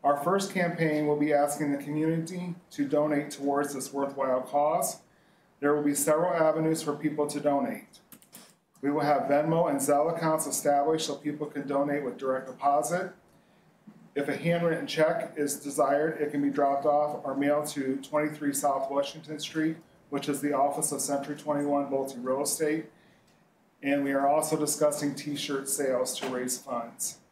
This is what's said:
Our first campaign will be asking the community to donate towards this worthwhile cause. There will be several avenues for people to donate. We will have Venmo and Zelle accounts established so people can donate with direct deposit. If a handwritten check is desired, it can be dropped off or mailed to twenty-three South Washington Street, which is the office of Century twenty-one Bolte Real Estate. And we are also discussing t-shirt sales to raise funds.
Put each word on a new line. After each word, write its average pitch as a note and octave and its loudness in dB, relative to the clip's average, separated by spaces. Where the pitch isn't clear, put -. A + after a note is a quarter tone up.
Our C#3+ 4
first F#3+ 0
campaign D#3+ 0
will D3 4
be D3 2
asking D3 2
the C#3 0
community E3 -2
to C#3+ -2
donate D3 0
towards C#3 -2
this B2+ -8
worthwhile C3+ 0
cause. D3+ 0
There C#3+ 4
will D3 2
be C#3+ 2
several D#3+ 2
avenues D#3+ 2
for D3 -2
people D3 0
to D3 -4
donate. C#3 -2
We C#3+ 0
will D3 0
have C#3+ 2
Venmo D#3+ 4
and C#3 0
Zelle D3 2
accounts D#3 0
established D3 2
so C#3+ -4
people D3+ -6
can C3+ -8
donate C#3+ 0
with B2 -6
direct C3 -4
deposit. D3 0
If C#3+ -2
a D3 -2
handwritten E3 0
check - 0
is C#3+ -2
desired, C#3+ 0
it D3 -2
can C#3+ -2
be C#3+ 2
dropped C#3 2
off D3 2
or C3+ -4
mailed D3 2
to C3+ -2
twenty-three D3 -2
South C#3 0
Washington D3 -4
Street, D#3+ -2
which C#3 -4
is C#3+ -2
the C#3+ 0
office C#3+ 2
of C3+ -4
Century C#3+ -2
twenty-one C#3+ 0
Bolte C3+ -2
Real C3 -2
Estate. D#3 -2
And C#3+ 2
we C#3 0
are C#3 2
also D3+ 2
discussing D3 0
t-shirt C#3 -6
sales C3 0
to C3 -4
raise B2+ -4
funds. - -8